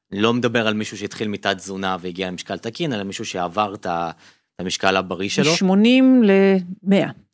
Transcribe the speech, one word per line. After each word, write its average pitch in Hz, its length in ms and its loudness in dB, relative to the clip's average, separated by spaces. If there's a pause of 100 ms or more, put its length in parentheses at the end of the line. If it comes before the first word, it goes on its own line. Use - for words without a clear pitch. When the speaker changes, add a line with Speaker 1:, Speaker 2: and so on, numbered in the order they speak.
(120)
Speaker 1:
אני 101 80 -4
לא 113 120 4
מדבר 120 340 0
על 107 80 0
מישהו 107 240 -6
שהתחיל 104 300 -8
מתת 98 280 -2
תזונה 95 440 -6
והגיע 92 260 -8
למשקל 90 320 -8
תקין, 135 340 -6
אלא 104 100 -4
מישהו 98 220 -10
שעבר 98 500 -4
את 104 120 -10
ה-, 85 240 -4 (500)
את - 0 -
המשקל 95 360 0
הבריא 92 320 -2
שלו. 147 240 2
Speaker 2:
משמונים 240 720 4
למאה. 196 880 2 (240)